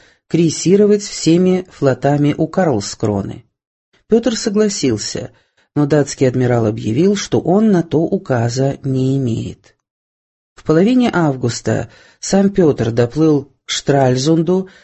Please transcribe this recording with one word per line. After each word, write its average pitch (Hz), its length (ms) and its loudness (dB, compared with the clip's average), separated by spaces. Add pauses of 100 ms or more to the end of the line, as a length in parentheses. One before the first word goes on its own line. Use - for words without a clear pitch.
(260)
крейсировать 202 760 2
всеми 185 680 0
флотами 143 680 0
у 160 120 -2
Карлскроны. 110 960 -4 (640)
Пётр 233 280 2
согласился, 202 960 -2 (440)
но 147 80 2
датский 143 420 0
адмирал 123 380 0
объявил, 117 500 0
что - 260 -2
он 214 300 0
на 175 120 2
то 147 160 -4
указа 135 840 -2
не 131 360 -2
имеет. 113 580 -6 (800)
В - 100 -20
половине 226 480 2
августа 123 800 -2 (280)
сам 196 300 0
Пётр 151 420 0
доплыл 139 600 0 (140)
к - 40 -14
Штральзунду 156 1000 0 (140)